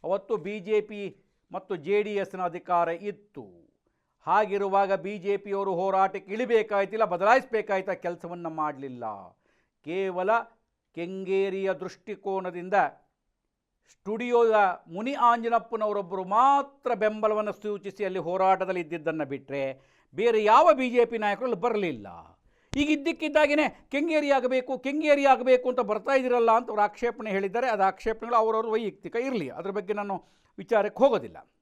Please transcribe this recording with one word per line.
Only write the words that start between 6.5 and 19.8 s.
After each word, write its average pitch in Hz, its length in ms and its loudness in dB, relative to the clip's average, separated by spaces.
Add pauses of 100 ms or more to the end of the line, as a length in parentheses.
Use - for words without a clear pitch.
ಬದಲಾಯಿಸಬೇಕಾಯ್ತ, 202 840 0
ಕೆಲಸವನ್ನು 170 600 -8
ಮಾಡಲಿಲ್ಲ. 131 760 -8 (560)
ಕೇವಲ 185 460 -4 (640)
ಕೆಂಗೇರಿಯ 190 760 -2
ದೃಷ್ಟಿಕೋನದಿಂದ 185 1040 -8 (1160)
ಸ್ಟುಡಿಯೋದ 233 600 2 (340)
ಮುನಿ 208 240 -6
ಆಂಜನಪ್ಪನವರೊಬ್ಬರು 226 1120 0
ಮಾತ್ರ 254 720 2
ಬೆಂಬಲವನ್ನು 214 580 -2
ಸೂಚಿಸಿ 202 520 -8
ಅಲ್ಲಿ 185 140 -4
ಹೋರಾಟದಲ್ಲಿ 185 640 2
ಇದ್ದಿದ್ದನ್ನು 156 440 -4
ಬಿಟ್ಟರೆ 135 560 -6 (340)